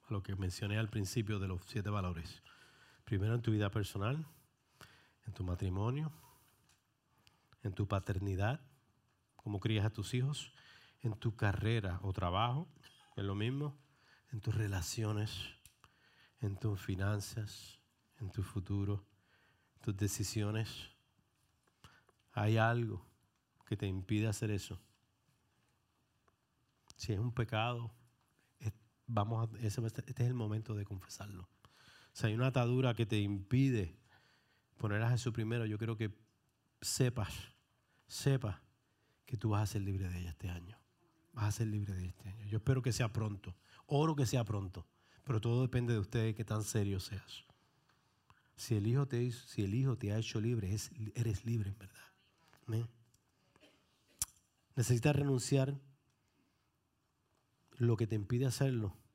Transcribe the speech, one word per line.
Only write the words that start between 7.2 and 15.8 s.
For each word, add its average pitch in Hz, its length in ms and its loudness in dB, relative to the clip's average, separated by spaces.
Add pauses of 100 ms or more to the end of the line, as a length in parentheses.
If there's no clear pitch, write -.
en 95 100 -2
tu 101 140 0
paternidad, 98 760 0 (720)
cómo 104 240 -6
crías 107 260 2
a 110 40 4
tus 101 240 -4
hijos, 135 400 -2 (480)
en 113 140 -2
tu 110 200 -2
carrera 101 680 0
o 98 100 0
trabajo, 113 560 0 (440)
que - 80 -6
es 98 60 0
lo 98 80 -2
mismo, 135 420 -2 (540)
en 110 100 -6
tus 110 120 -2
relaciones, 104 760 0 (1080)